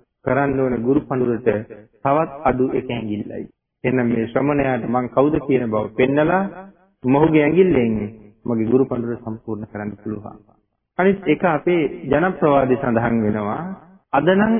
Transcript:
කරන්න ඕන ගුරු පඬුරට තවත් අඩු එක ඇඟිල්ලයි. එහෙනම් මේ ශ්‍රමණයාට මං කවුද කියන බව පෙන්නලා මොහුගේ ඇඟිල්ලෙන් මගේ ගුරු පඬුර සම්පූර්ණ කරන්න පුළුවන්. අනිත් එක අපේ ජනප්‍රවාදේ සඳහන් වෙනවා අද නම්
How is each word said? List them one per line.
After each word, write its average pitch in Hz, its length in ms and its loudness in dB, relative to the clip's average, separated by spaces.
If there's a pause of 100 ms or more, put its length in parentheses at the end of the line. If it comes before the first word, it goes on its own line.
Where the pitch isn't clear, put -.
(240)
කරන්න 135 340 0
ඕන 127 200 0
ගුරු 123 220 2
පඬුරට 123 480 -2 (480)
තවත් 151 440 0
අඩු 131 300 0
එක 127 180 -4
ඇඟිල්ලයි. 104 560 -8 (400)
එහෙනම් 123 240 0
මේ 117 180 0
ශ්‍රමණයාට 135 600 0
මං 123 220 -2
කවුද 143 300 2
කියන 131 280 0
බව 107 260 -2
පෙන්නලා 151 500 2 (640)
මොහුගේ 151 380 4
ඇඟිල්ලෙන් 147 540 4 (440)
මගේ 113 300 -2
ගුරු 131 140 4
පඬුර 120 320 -4
සම්පූර්ණ 110 520 -10
කරන්න 104 260 -8
පුළුවන්. 104 440 -12 (600)
අනිත් 196 260 2
එක - 200 2
අපේ 170 380 2 (220)
ජනප්‍රවාදේ 139 720 2
සඳහන් 117 420 0
වෙනවා 107 440 -2 (480)
අද 147 160 2
නම් 214 320 4